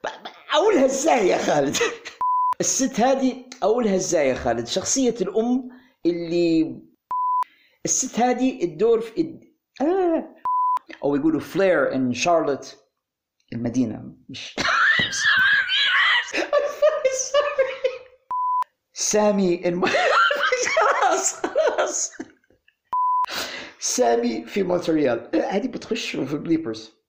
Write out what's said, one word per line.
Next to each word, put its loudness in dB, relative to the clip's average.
ب-، -8
ب-، -12
أقولها 4
إزاي 2
يا 4
خالد؟ 0
<laughs> 0
الست -2
هذه 2
أقولها 2
إزاي 2
يا 0
خالد؟ -2
شخصية 0
الأم -2
اللي، 0
الست -4
هذه 0
الدور 2
في -6
ال-، -4
آه. 0
أو 0
يقولوا 2
فلير 2
إن 0
شارلوت، 0
المدينة، -2
مش -14
<laughs> -8
سامي 0
إن 0
<laughs> 0
خلاص، 2
خلاص. -2
سامي 0
في -2
مونتريال. 0
هذه -2
بتخش -6
في -4
بليبرز. -4